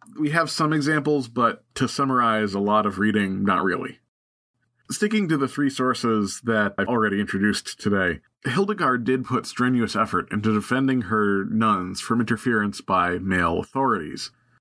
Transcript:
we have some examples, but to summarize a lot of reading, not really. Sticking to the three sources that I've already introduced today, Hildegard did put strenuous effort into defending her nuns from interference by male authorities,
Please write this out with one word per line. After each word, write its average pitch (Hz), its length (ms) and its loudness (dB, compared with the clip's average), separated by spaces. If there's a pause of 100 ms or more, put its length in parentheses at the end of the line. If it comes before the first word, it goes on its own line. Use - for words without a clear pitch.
(200)
we 151 120 0
have 165 180 0
some 156 240 0
examples, 147 540 0
but 117 360 0 (120)
to 127 120 0
summarize 117 640 0
a 101 80 -2
lot 104 240 2
of 95 140 -2
reading, 101 440 2
not 92 220 2
really. 90 360 -2 (920)
Sticking 208 400 0
to 156 80 2
the 135 100 0
three 139 220 0
sources 117 760 0
that 107 320 0
I've 98 120 -2
already 107 300 0
introduced 101 640 -2
today, 92 400 0 (240)
Hildegard 139 600 0
did 131 200 0
put 120 220 -2
strenuous 123 500 0
effort 107 340 -2
into 107 220 0
defending 127 500 0
her 101 440 0
nuns 101 560 0
from 117 180 0
interference 107 640 0
by 90 360 0
male 90 420 0
authorities, 110 680 -4 (300)